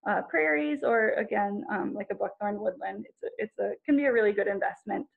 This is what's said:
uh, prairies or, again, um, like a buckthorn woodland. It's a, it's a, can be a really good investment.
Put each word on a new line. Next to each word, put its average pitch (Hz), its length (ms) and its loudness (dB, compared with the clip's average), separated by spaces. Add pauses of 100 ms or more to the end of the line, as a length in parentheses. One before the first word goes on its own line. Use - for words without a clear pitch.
uh, 302 140 2
prairies 302 600 0
or, 226 260 4
again, 208 600 -2
um, 180 200 -2
like 208 200 -6
a - 20 -2
buckthorn 208 460 -4
woodland. 196 480 -4
It's - 160 -16
a, - 40 -4 (140)
it's - 160 -8
a, 202 140 0 (120)
can 294 120 4
be 285 100 2
a 262 60 4
really 220 200 4
good 202 140 2
investment. 202 600 -2 (100)